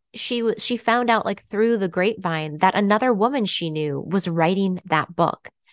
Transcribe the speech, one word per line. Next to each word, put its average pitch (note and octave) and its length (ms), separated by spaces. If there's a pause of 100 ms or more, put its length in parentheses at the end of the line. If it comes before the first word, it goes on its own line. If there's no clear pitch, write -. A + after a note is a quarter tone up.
(140)
she A#3+ 260
w-, A3+ 180
she - 180
found A#3+ 340
out, A3 140
like, - 200
through A3+ 340
the F#3+ 100
grapevine E3+ 680
that F#3 160
another G#3 380
woman A3+ 320
she E3+ 260
knew D3+ 300
was F3+ 280
writing F3+ 580
that D#3+ 280
book, - 340 (240)